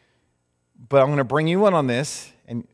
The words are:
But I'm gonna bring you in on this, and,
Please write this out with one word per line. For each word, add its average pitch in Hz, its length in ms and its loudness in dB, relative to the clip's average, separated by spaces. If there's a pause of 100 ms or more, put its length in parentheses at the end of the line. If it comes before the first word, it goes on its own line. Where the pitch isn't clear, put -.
(880)
But 139 140 4
I'm 131 80 2
gonna 147 140 0
bring 143 240 -2
you 185 180 2
in 196 80 2
on 151 140 0
this, 127 440 -6 (160)
and, 117 260 -10